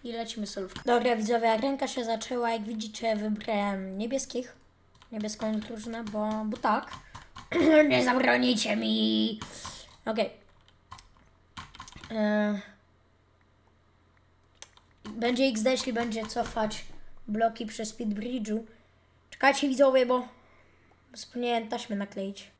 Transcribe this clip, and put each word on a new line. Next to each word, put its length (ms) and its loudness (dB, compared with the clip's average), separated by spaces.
i 80 -10
lecimy 360 -6
solówkę. 380 -8
Dobra 300 4
widzowie, 420 2
ręka 300 0
się 160 -4
zaczęła, 480 -2
jak 120 -2
widzicie, 520 -4
wybrałem 800 -2
niebieskich, 580 -4
niebieską 480 -2
drużynę, 440 -8
bo, 420 -2
bo 120 -4
tak. 340 0
<clears throat> 380 8
Nie 160 4
zabronicie 720 4
mi. 640 0
Okej. 240 0
E, 480 2
będzie 380 0
X 180 2
D, 100 4
jeśli 220 -2
będzie 340 -2
cofać 580 -2
bloki 380 0
przy 200 -6
speed 300 -4
bridge'u. 480 -4
Czekajcie 400 2
widzowie, 360 6
bo 220 0
zapomniałem 560 -2
taśmy 260 -6
nakleić. 640 -8